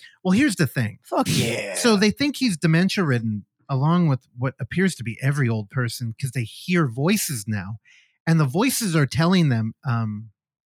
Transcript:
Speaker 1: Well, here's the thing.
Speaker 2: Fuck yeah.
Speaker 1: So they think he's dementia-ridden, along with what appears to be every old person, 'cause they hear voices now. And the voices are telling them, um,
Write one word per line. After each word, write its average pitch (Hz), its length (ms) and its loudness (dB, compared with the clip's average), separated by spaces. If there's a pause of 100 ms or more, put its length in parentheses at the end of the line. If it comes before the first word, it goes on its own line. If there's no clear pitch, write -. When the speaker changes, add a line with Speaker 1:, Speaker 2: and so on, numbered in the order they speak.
(220)
Speaker 1:
Well, 185 100 2
here's 247 240 4
the 151 120 2
thing. 110 340 -4
Speaker 2:
Fuck 339 260 -2
yeah. - 460 -2
Speaker 1:
So 311 220 4
they 208 160 4
think 285 240 -2
he's 226 200 0
dementia-ridden, 147 920 0 (220)
along 156 400 2
with 131 120 0 (180)
what 127 220 -4
appears 175 360 -2
to - 80 -12
be 104 160 -10
every 139 280 0
old 107 220 -4
person, 117 500 -6
'cause 131 120 -6
they 120 120 -6
hear 175 420 -2
voices 135 640 -2
now. 107 300 -6 (500)
And 165 100 4
the 156 60 4
voices 180 500 0
are 151 120 4
telling 165 420 4
them, 113 260 0 (100)
um, 110 460 -4 (360)